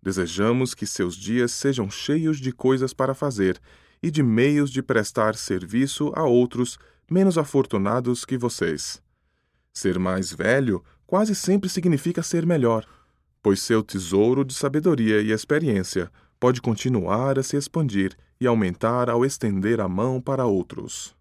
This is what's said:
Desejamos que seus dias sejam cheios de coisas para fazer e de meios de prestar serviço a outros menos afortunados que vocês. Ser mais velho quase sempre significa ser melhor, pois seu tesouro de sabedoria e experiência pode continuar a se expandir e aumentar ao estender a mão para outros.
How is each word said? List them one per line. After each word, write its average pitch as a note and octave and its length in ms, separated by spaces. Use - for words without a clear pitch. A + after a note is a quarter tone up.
Desejamos F#2+ 720
que G#2 120
seus F2+ 300
dias A#2 360
sejam B2 380
cheios D#3 480
de C3 140
coisas C3 400
para C3+ 220
fazer G2+ 460
e E3 80
de D3+ 120
meios C3+ 480
de B2+ 120
prestar A2 540
serviço A2+ 800
a D#3+ 100
outros B2 540
menos F3+ 280
afortunados B2 880
que C3 120
vocês. F#2 640
Ser F#2 260
mais F#2 340
velho A2 520
quase G#3 280
sempre F#3+ 340
significa E3+ 540
ser E3 240
melhor, A#2+ 400
pois G2 180
seu A2 220
tesouro G2+ 600
de C3 100
sabedoria C3+ 680
e G#2+ 100
experiência G#2+ 760
pode B2 220
continuar A#2+ 800
a C3+ 40
se - 140
expandir A2+ 600
e B2 60
aumentar A#2 640
ao A#2+ 160
estender A2 560
a F#2+ 80
mão A#2+ 320
para C3 260
outros. - 760